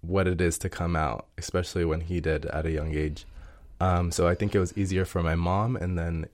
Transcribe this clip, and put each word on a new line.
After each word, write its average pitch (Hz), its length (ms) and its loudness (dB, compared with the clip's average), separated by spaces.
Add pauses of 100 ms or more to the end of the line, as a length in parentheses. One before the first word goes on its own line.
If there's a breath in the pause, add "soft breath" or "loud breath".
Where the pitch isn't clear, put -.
what 92 260 2
it 90 140 2
is 85 180 2
to 95 120 -4
come 85 260 0
out, 71 300 -2 (100)
especially 87 480 -2
when 80 160 2
he 85 200 -2
did 78 260 0
at 78 200 -2
a 80 40 0
young 78 240 -2
age. 76 320 -2 (540 loud breath)
Um, 87 300 4
so 87 160 2
I 87 80 4
think 101 200 -2
it 101 60 6
was 90 160 -2
easier 95 280 2
for 90 180 -2
my 82 120 2
mom, 95 420 0
and 90 220 -2
then 82 360 -2